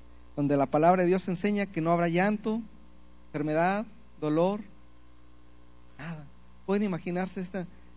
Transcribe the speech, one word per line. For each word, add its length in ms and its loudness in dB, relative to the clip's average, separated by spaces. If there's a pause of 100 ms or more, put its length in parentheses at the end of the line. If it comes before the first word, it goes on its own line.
(360)
donde 200 2
la 100 4
palabra 360 4
de 60 4
Dios 200 0
enseña 380 -2
que 140 -6
no 120 0
habrá 160 2
llanto, 540 0 (680)
enfermedad, 560 0 (360)
dolor, 400 2 (1400)
nada. 260 -12 (420)
¿Pueden 180 0
imaginarse 560 -4
esta, 260 -8 (300)